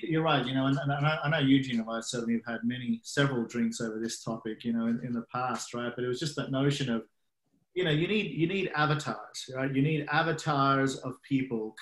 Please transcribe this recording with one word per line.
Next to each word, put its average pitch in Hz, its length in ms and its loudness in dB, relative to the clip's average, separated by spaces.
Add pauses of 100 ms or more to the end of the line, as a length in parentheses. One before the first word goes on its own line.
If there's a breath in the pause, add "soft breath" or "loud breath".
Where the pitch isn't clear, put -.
you're 160 200 0
right, 143 220 2
you 131 100 -4
know, 135 120 2
and, 139 120 4
and 139 140 -2 (140)
I, 156 180 2
I 147 60 0
know 160 80 2
Eugene 135 420 4
and 110 100 -6
I 113 100 -2
certainly 117 340 -2
have 110 200 -2
had 110 100 -6
many, 120 400 -2
several 135 420 2
drinks 117 340 -2
over 110 200 -4
this 113 240 -6
topic, 113 400 -6
you 117 80 -2
know, 117 140 0
in, 117 180 0
in 123 80 -6
the 117 200 -4
past, 123 420 -4
right? 120 200 -4
But 123 100 -4
it 123 40 0
was 127 100 -2
just 160 180 -4
that 131 140 -4
notion 135 400 2
of, 113 120 0 (720)
you 180 100 2
know, 160 60 2
you 160 180 2
need, 196 240 0
you 165 160 2
need 190 260 -2
avatars, 143 800 0
right? 135 180 -2
You 135 100 2
need 147 280 2
avatars 139 840 2
of 131 260 -10
people 120 600 -2